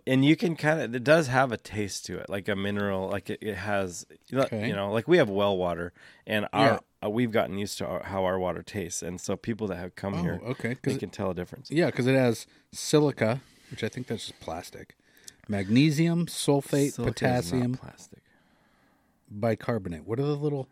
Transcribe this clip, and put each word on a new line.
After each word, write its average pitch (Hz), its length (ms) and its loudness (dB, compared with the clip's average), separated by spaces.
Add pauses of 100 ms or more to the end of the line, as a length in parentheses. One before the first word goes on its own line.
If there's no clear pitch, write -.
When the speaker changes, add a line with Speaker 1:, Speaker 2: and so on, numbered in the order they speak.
Speaker 1:
and 131 160 6
you 151 120 8
can 170 200 0
kinda, 151 280 2
it 117 200 -4
does 151 240 6
have 127 240 4
a 147 60 -2
taste - 480 -6
to 90 140 -6
it, - 100 -10
like 98 180 -6
a 104 80 2
mineral, 98 540 0
like 98 220 -6
it, - 100 -6
it 104 140 -4
has, 95 500 -2 (240)
you 120 80 -4
know, 135 80 4
Speaker 2:
Okay. 110 220 -2
Speaker 1:
you 107 80 -2
know, 101 160 -2
like, 113 180 -2
we 175 80 8
have 131 120 6
well 101 280 4
water, 87 340 -2 (360)
and 107 260 0
our, 110 120 6 (360)
Speaker 2:
Yeah. 104 60 -4
Speaker 1:
uh, - 20 -2
we've 113 220 0
gotten 95 260 0
used 101 220 -6
to 90 80 -4
our, 85 160 -4
how 95 200 -2
our 92 160 2
water 87 240 -2
tastes, 87 400 -6
and 90 160 -8
so 101 160 -4
people 107 320 -4
that 90 100 -4
have 90 180 -10
come 98 180 -6
Speaker 2:
Oh, - 100 -2
Speaker 1:
here, 85 220 -2
Speaker 2:
okay, 123 300 -4
'cause 127 180 -2
Speaker 1:
they - 0 -
Speaker 2:
it 92 60 -4
Speaker 1:
can 95 100 -8
tell 98 220 -4
a - 40 -2
difference. - 340 -10
Speaker 2:
Yeah, 147 220 2
'cause 123 160 0
it 135 80 6
has 123 320 2 (240)
silica, 135 680 2 (300)
which 117 120 -10
I 110 60 -2
think 127 180 -10
that's - 200 -6
just - 120 -18
plastic, - 560 -12 (540)
magnesium, 147 800 2
sulfate, 143 680 2
Speaker 1:
Silica - 20 -16
is - 40 -16
not 120 80 -2
Speaker 2:
potassium, 123 680 0
Speaker 1:
plastic. - 440 -16 (1120)
Speaker 2:
bicarbonate. 104 800 -2
What 113 100 -2
are 139 80 0
the 147 120 0
little 143 340 -4